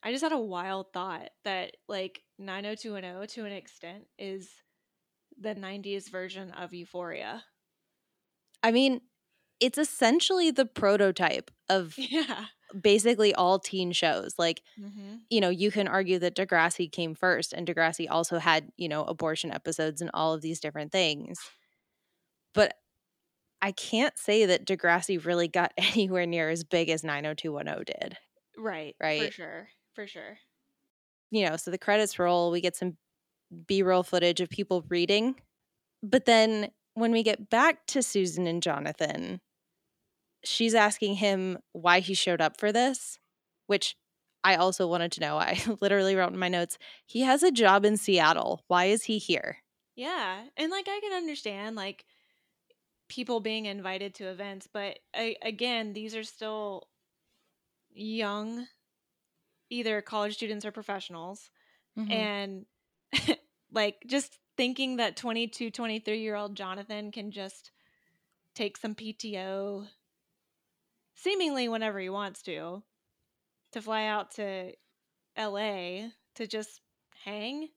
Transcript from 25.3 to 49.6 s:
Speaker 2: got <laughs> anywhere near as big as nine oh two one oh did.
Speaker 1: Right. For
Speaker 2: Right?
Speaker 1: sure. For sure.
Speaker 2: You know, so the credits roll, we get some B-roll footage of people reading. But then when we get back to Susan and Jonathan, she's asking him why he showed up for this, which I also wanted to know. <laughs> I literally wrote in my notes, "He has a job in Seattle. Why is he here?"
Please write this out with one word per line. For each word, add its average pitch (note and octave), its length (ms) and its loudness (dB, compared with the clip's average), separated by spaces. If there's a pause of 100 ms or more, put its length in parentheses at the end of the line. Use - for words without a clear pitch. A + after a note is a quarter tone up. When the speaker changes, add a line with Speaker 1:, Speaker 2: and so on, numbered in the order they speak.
Speaker 2:
got F3 260 0
<laughs> - 40 -4
anywhere F#3 480 2
near E3 240 0
as E3 160 -2
big E3 240 2
as D#3+ 160 0
nine D3 200 -2
oh D3+ 80 -4
two D#3 200 -6
one D3 160 -6
oh - 160 -6
did. - 320 -8 (400)
Speaker 1:
Right. F3 420 -8
For - 60 -4
Speaker 2:
Right? D3+ 280 0
Speaker 1:
sure. E3+ 360 -14 (240)
For G#3 140 -12
sure. E3+ 320 -16 (880)
Speaker 2:
You G#3 180 2
know, D#3 80 0
so E3 140 -8
the F3+ 80 -4
credits G#3 400 2
roll, F3 320 4
we F3 120 0
get F3 140 0
some F3+ 220 -4 (720)
B-roll F#3 340 4
footage F3 400 2
of F3 80 -2
people F#3 400 -2
reading. G3+ 460 2 (640)
But B3+ 240 4
then A3 460 6 (240)
when A3+ 160 2
we A3+ 100 4
get G#3+ 300 0
back D4 360 4
to C#4 140 0
Susan F3+ 460 0
and E3 160 0
Jonathan, D#3 760 -4 (1040)
she's A3+ 300 0
asking G#3 440 4
him F#3 420 0 (140)
why F3 260 6
he F#3 160 -2
showed E3+ 260 2
up D#3 180 0
for G#3 120 2
this, B3 480 0 (480)
which - 280 0 (480)
I F#3 120 8
also F#3 320 4
wanted E3+ 240 0
to - 80 -10
know. D3+ 180 0
<laughs> - 20 0
I - 220 0 (180)
literally G3 360 4
wrote F#3 180 2
in F#3 60 -6
my F3+ 100 0
notes, F3 300 -2 (260)
"He A#3 160 -2
has C4 220 4
a F4+ 80 8
job G3+ 340 8
in G#3+ 120 6
Seattle. E3 720 4
Why F3+ 180 4
is G#3 180 2
he G#3+ 160 -2
here?" - 400 -4 (360)